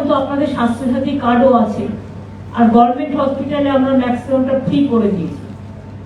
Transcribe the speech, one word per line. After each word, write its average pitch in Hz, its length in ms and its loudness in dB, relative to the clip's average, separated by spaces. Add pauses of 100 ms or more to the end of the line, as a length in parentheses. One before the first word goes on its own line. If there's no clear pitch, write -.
তো 302 60 4
আপনাদের 277 340 0
স্বাস্থ্যসাথী 254 720 -2
কার্ডও 247 340 4
আছে, 214 340 0 (680)
আর 226 140 4
গভর্নমেন্ট 254 460 4
হসপিটালে 277 540 -2
আমরা 269 280 2
ম্যাক্সিমামটা 262 720 0
ফ্রি 285 240 2
করে 208 200 2
দিয়েছি, 156 320 -6 (600)